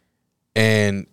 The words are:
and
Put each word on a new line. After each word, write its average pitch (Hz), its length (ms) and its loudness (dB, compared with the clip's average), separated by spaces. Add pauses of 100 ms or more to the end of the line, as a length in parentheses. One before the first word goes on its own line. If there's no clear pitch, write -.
(560)
and 107 580 0